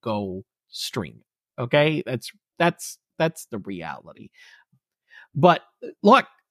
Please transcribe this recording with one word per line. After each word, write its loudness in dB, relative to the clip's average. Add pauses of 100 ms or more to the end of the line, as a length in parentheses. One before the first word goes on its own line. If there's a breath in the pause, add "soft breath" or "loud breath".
go -6 (240)
stream. -10 (360)
Okay, 0
that's, -8 (260)
that's, -2 (200)
that's -4
the -12
reality. -12 (1080 soft breath)
But 4 (400)
look, 6 (240)